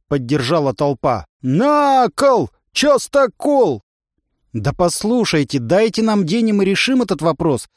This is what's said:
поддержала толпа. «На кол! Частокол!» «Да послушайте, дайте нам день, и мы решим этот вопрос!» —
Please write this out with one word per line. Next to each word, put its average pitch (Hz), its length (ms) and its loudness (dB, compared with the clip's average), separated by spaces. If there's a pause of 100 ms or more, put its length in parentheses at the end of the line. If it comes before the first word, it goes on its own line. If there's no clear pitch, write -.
поддержала 139 640 -2
толпа. 135 520 -2 (160)
«На 262 760 2
кол! 247 340 2 (220)
Частокол!» 269 1080 0 (720)
«Да 113 200 -4
послушайте, 175 880 -2
дайте 196 420 0
нам 208 240 0
день, 220 220 0
и 214 40 0
мы 202 120 0
решим 240 380 0
этот 185 200 -4
вопрос!» — 156 540 -2